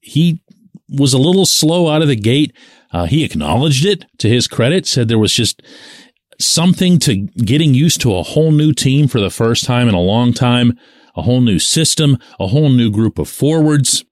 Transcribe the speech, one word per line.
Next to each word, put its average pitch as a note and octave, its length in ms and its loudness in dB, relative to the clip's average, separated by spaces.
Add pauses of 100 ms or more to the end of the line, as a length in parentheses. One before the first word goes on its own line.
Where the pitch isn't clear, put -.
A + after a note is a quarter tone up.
He E3 420 -2 (460)
was C#3 240 0
a C3+ 60 0
little F3+ 280 2
slow E3 420 0
out D3+ 140 0
of D#3 60 2
the C3+ 80 0
gate. G#2+ 360 0 (380)
Uh, E2+ 140 -4
he C3+ 180 0
acknowledged B2+ 640 -2
it, G3 200 -2 (140)
to A2 100 0
his A#2 200 2
credit, C3+ 360 0
said A#2+ 220 -2
there A2+ 100 0
was G#2+ 160 2
just - 300 -4 (800)
something F3+ 580 2
to C3+ 160 0
getting B2+ 580 0
used D3+ 280 2
to G#2+ 160 0
a E2+ 80 -4
whole D#3 260 0
new D3+ 220 2
team C#3 340 0
for B2 140 0
the G2 100 0
first A#2 340 -2
time B2 220 0
in A2 80 2
a F2 60 0
long A2+ 320 0
time, A#2+ 440 0 (380)
a E2 80 -8
whole B2 180 0
new G#2+ 200 2
system, D3+ 580 0 (220)
a G2 80 -4
whole C#3+ 220 2
new A#2+ 200 2
group G#2 260 -2
of D2 120 -6
forwards. D3+ 840 0